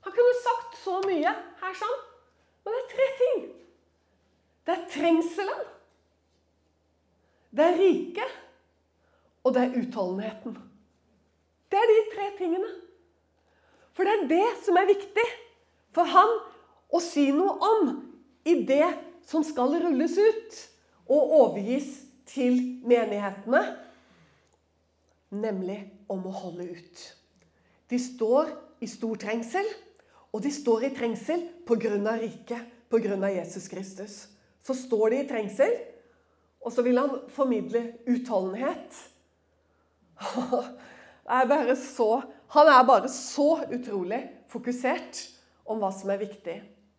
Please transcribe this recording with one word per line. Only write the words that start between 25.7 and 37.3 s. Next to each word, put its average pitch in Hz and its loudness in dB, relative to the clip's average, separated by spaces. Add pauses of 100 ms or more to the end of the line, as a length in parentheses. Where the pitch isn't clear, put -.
om 185 -6
å 190 -10
holde 180 -10
ut. - -20 (880)
De 247 -2
står 247 0 (320)
i 226 -10
stor 220 -8
trengsel, 233 -4 (680)
og 214 -6
de 285 -2
står 233 0
i 269 -6
trengsel 302 -4 (220)
på 233 2
grunn 208 -2
av 226 -2
riket, 233 -10 (180)
på 226 4
grunn 196 -2
av 196 -2
Jesus 180 -8
Kristus. 190 -14 (460)
Så 262 -4
står 220 0
de 269 0
i 277 -6
trengsel, 247 0 (880)
og 233 -10
så 247 2
vil 247 4
han 269 -2 (100)